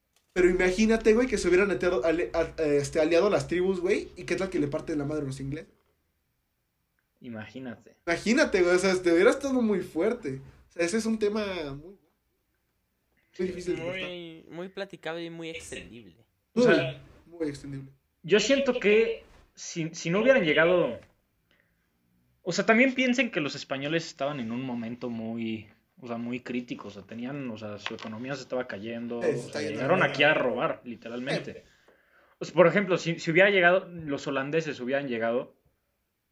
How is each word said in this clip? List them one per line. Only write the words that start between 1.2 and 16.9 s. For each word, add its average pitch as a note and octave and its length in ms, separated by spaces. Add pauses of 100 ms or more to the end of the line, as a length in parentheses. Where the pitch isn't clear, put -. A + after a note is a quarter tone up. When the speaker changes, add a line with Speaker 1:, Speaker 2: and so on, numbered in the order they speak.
Speaker 1:
que G3+ 100
se F3+ 100
hubieran F#3 220
ateado-, F3 340
ale-, E3 300
a-, E3 280
este, D3 380
aliado E3+ 280
a - 20
las D3 180
tribus, F3+ 320
güey, F#3 360
¿y - 80
qué E3+ 120
tal F#3+ 140
que F3+ 80
le D3 100
parten D3+ 300
la C#3+ 80
madre D3+ 160
a C#3 40
los C3+ 140
ingleses? C#3 320 (1500)
Speaker 2:
Imagínate. A#2+ 760 (100)
Speaker 1:
Imagínate, G3 560
güey, F3 140
o - 20
sea, F#3 240
te F3 100
hubiera F#3+ 180
estado C4 320
muy G#3 180
fuerte. D#3 600 (280)
O - 40
sea, E3+ 120
ese E3+ 140
es A3 80
un A3 120
tema G#3+ 260 (300)
muy, E3 240 (1400)
muy F#3 100
difícil F3 280
de D#3+ 60
tratar. F#3 200
Speaker 3:
Muy, F3 480
muy F3 180
platicable E3+ 560
y E3+ 60
muy E3 200
extendible. A#2 680 (380)
Speaker 2:
O A3 60
Speaker 1:
Muy, A3+ 140
Speaker 2:
sea, C#3 260 (260)